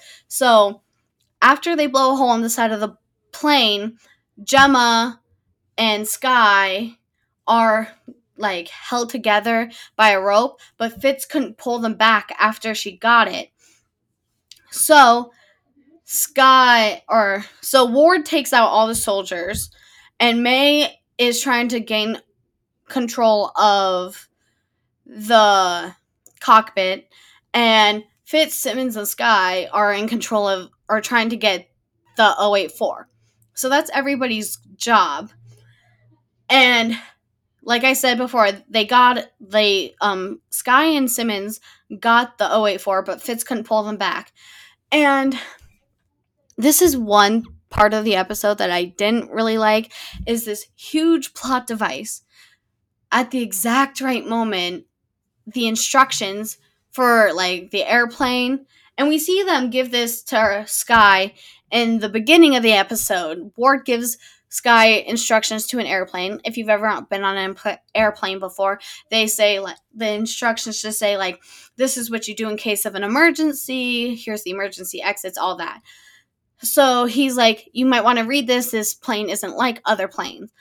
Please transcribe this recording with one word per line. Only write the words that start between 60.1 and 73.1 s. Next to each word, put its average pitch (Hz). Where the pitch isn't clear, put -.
to 214
Skye 202
in 233
the 214
beginning 277
of 247
the 226
episode. 190
Ward 262
gives 240
Skye 226
instructions 220
to 247
an 196
airplane. 185
If 233
you've 220
ever 208
been 196
on 196
an 190
impl-, -
airplane 208
before, 196
they 220
say, 208
like, 190
the 220
instructions 220
just 214
say, 202
like, 185
"This 262
is 233
what 226
you 214
do 220
in 214
case 208
of 196
an 196
emergency. 254